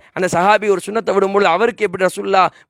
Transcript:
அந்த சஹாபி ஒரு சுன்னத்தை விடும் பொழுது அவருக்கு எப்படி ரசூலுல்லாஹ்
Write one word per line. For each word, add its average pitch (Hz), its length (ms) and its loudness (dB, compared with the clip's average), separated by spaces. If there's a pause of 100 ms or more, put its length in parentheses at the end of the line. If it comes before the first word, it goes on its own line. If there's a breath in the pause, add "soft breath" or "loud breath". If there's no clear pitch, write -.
(120 soft breath)
அந்த 175 280 -2
சஹாபி 208 280 2
ஒரு 190 120 2
சுன்னத்தை 202 340 -4
விடும் 196 180 0
பொழுது 196 180 2
அவருக்கு 214 340 -2
எப்படி 185 200 -2
ரசூலுல்லாஹ் 190 420 0 (240 soft breath)